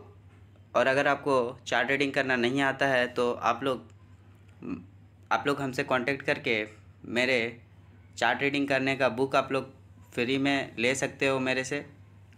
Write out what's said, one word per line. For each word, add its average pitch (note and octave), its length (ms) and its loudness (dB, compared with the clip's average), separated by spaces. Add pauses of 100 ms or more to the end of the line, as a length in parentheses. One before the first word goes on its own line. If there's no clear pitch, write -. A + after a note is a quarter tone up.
(720)
और A#2+ 140 4
अगर C#3 200 4
आपको C#3 280 2 (320)
चार्ट B2 220 2
रीडिंग C#3 240 2
करना C3 220 0
नहीं B2+ 260 2
आता C3+ 260 2
है B2 220 2
तो A#2+ 240 0
आप A#2 300 -2
लोग, B2+ 220 -2 (1500)
आप - 160 0
लोग C#3+ 140 0
हमसे C3+ 220 -2
कॉन्टैक्ट C3 380 0
करके C#3 320 -2 (540)
मेरे B2 320 2 (760)
चार्ट B2 240 2
रीडिंग C#3 260 0
करने C3+ 280 0
का B2+ 160 2
बुक C3+ 240 -2
आप C3+ 160 2
लोग C3+ 200 -4 (420)
फ्री B2+ 240 0
में C#3 400 -2
ले A#2+ 180 2
सकते C#3 320 -2
हो C3+ 120 2
मेरे C3 240 0
से, C#3+ 220 -6 (520)